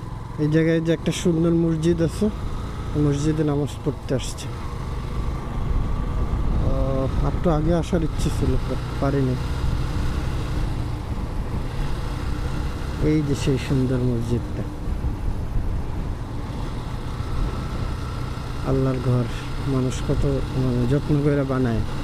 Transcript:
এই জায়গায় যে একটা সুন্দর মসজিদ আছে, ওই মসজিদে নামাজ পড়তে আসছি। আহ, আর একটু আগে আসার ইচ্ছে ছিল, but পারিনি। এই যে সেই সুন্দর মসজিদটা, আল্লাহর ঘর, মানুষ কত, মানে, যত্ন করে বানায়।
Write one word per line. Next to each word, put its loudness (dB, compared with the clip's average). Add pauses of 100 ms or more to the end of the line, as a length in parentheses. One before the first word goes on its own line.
(400)
এই 2
জায়গায় 4
যে 0
একটা 0
সুন্দর 2
মসজিদ 2
আছে, 2 (640)
ওই 4
মসজিদে 2
নামাজ 2 (160)
পড়তে -2
আসছি। -4
আহ, 0
আর 2
একটু 4
আগে 4
আসার 2
ইচ্ছে 0 (100)
ছিল, 2
but 0 (240)
পারিনি। 2 (3750)
এই 4
যে 2
সেই 2 (100)
সুন্দর 2
মসজিদটা, 0 (4000)
আল্লাহর 2
ঘর, 4 (440)
মানুষ 0
কত, 2 (180)
মানে, 2
যত্ন 2
করে 4
বানায়। 2 (240)